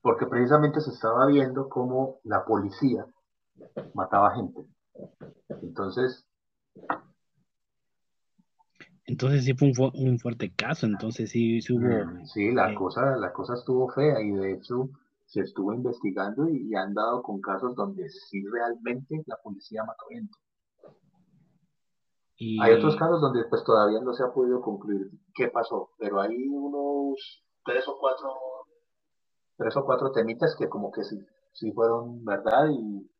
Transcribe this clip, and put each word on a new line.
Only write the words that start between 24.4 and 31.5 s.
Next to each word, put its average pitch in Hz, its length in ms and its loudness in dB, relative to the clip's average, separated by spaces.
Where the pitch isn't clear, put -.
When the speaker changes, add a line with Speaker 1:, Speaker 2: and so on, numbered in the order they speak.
Speaker 1:
concluir 98 480 -4
qué 123 140 0
pasó, - 500 -4
pero 101 240 -2
hay 123 260 -2
unos 143 960 -4
tres 127 240 -2
o 139 100 -8
cuatro, 135 320 -2
tres 110 200 -2
o - 80 0
cuatro 131 260 0
temitas 113 460 0
que - 120 -2
como 101 220 -6
que 104 120 -6
sí, 101 160 -8